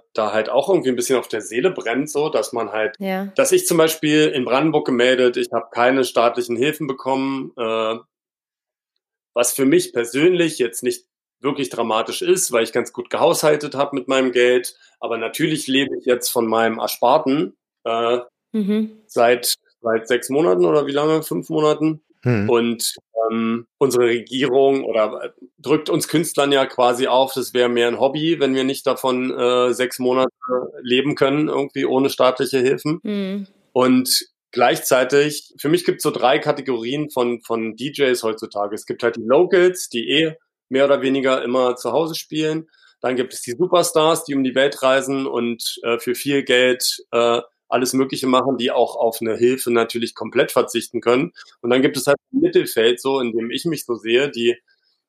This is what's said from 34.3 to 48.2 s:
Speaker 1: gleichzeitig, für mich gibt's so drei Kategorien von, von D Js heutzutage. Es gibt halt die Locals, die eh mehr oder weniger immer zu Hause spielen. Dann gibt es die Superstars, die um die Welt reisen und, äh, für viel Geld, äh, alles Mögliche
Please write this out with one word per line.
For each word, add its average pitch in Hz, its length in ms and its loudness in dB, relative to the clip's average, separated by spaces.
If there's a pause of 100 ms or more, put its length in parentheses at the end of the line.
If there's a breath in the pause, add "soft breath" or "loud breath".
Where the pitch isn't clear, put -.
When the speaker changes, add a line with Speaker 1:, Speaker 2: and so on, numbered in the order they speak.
Speaker 1:
gleichzeitig, 143 1080 2
für 143 100 -4
mich 175 160 0
gibt's - 180 0
so 151 80 0
drei - 300 2
Kategorien 135 720 -4
von, 120 320 -2
von 113 340 -6
D 131 160 -8
Js 131 320 0
heutzutage. 107 500 -4
Es 101 120 -12
gibt - 180 -8
halt 117 100 -2
die 117 100 -10
Locals, 180 640 2
die 117 200 -6
eh 156 260 0 (340)
mehr 135 180 2
oder 139 160 2
weniger 131 420 0
immer 123 320 0
zu 117 160 -4
Hause 160 240 -2
spielen. 156 520 -4 (320 soft breath)
Dann 127 140 -2
gibt 127 180 -4
es - 100 -12
die 123 100 -8
Superstars, 165 720 2
die 143 100 -6
um 139 80 0
die 127 140 -2
Welt 139 260 2
reisen 135 440 0
und, 120 560 -4
äh, 117 160 -2
für 120 180 -4
viel 139 260 0
Geld, 127 720 2
äh, 120 300 2 (280)
alles 123 220 0
Mögliche 131 340 -2